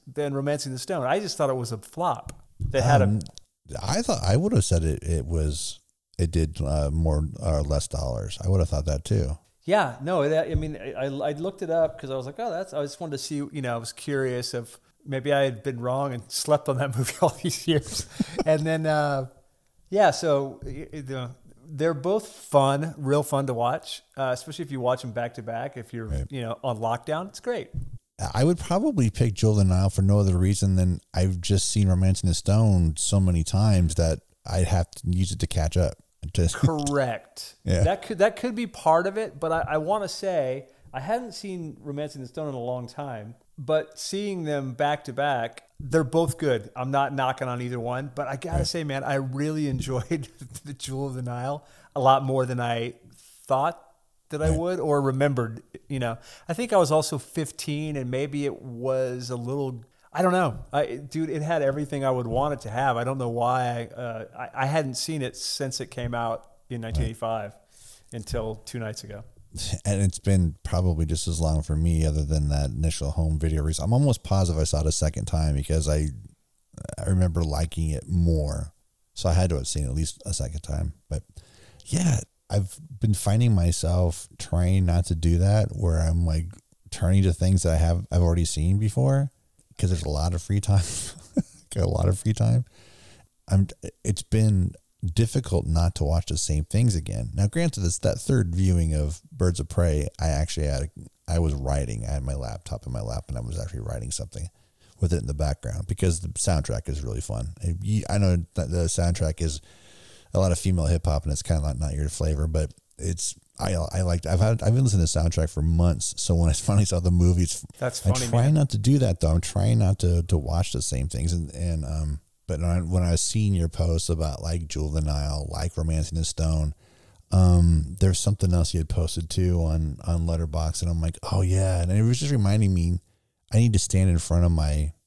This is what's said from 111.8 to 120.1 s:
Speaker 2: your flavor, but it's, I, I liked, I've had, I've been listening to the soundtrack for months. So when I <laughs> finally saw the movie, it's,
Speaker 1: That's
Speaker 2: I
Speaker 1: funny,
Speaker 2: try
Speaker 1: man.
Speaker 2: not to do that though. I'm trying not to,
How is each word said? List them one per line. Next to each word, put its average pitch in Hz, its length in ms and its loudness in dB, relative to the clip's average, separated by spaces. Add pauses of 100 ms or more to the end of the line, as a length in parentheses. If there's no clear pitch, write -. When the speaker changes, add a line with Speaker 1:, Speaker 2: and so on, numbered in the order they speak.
Speaker 2:
your 76 140 -2
flavor, 78 400 -2
but 78 260 -2 (240)
it's, - 380 -4 (240)
I, 95 140 0 (180)
I 92 100 0
liked, 87 240 0
I've 87 140 2
had, 110 220 4
I've 113 120 4
been 131 100 4
listening 98 220 4
to - 60 0
the 85 80 2
soundtrack 82 300 2
for 73 120 -2
months. 82 580 2
So - 140 0
when 85 160 6
I - 20 4
<laughs> - 20 2
finally 104 300 2
saw 90 140 0
the 87 140 2
movie, 87 320 6
it's, - 200 -4 (140)
Speaker 1:
That's - 260 -4
Speaker 2:
I - 80 4
Speaker 1:
funny, 127 140 0
Speaker 2:
try 117 200 2
Speaker 1:
man. 151 80 6
Speaker 2:
not 147 160 4
to 110 80 -2
do 127 200 4
that 123 220 2
though. 80 100 4
I'm 82 100 6
trying 107 380 2
not 98 220 4
to, 85 240 4